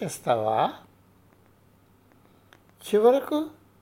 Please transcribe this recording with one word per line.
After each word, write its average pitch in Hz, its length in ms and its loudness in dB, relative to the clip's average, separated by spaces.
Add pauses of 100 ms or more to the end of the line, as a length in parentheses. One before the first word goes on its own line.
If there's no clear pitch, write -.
చేస్తావా? 120 680 -2 (2000)
చివరకు 269 760 2 (320)